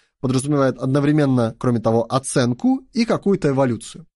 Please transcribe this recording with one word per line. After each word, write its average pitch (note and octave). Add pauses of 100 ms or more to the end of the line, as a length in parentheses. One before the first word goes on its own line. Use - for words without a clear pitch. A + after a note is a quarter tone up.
(200)
подразумевает C3
одновременно, C3
кроме A#2+
того, A2+
оценку C3 (120)
и A#3
какую-то G3
эволюцию. C3 (100)